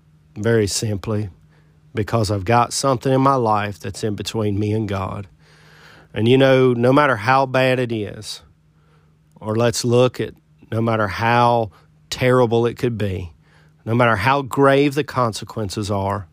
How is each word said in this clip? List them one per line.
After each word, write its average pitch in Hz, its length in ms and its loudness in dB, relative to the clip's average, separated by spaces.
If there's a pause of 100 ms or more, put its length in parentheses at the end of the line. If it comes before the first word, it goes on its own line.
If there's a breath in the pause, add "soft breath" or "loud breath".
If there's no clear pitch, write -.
(380)
Very 107 300 2
simply, 104 640 -4 (640 soft breath)
because 107 380 -2
I've 101 140 -4
got 117 260 2
something 139 400 -2
in 131 80 4
my 135 160 4
life 107 420 0
that's - 280 -10
in 104 100 -4
between 104 420 -4
me 104 140 -2
and 107 160 -2
God. 98 400 -8 (880 loud breath)
And 110 160 0
you 131 80 6
know, 131 340 4
no 120 220 2
matter 139 240 4
how 131 280 2
bad 131 320 0
it 123 140 -4
is, 104 500 -10 (1000 soft breath)
or 107 160 -4
let's 117 300 0
look 123 340 2
at, 110 140 -6 (380)
no 110 100 -2
matter 113 260 0
how 117 640 2 (380 soft breath)
terrible 123 560 2
it 113 120 -4
could 117 200 -4
be, 92 360 -8 (520 soft breath)
no 113 100 -2
matter 117 220 2
how 131 240 0
grave 139 540 2
the 151 80 -2
consequences 110 840 -6
are 98 440 -4